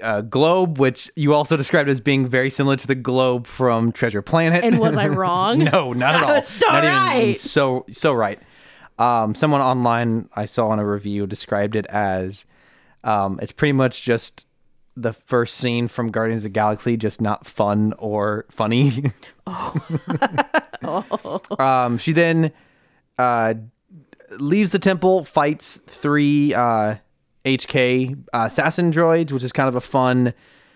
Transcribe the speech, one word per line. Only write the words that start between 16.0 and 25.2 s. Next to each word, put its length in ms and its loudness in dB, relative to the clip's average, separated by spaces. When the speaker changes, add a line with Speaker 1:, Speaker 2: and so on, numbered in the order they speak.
Speaker 1:
Guardians 300 -2
of 20 -8
the 60 -8
Galaxy, 480 0
just 240 -4
not 260 -4
fun 500 0
or 520 -4
funny. 680 0
<laughs> 300 -20
Speaker 2:
Oh. 2000 -6
<laughs> 120 -6
Speaker 1:
Um, 380 2
she 140 -2
then, 400 2
uh, 360 2
leaves 420 0
the 60 0
temple, 440 2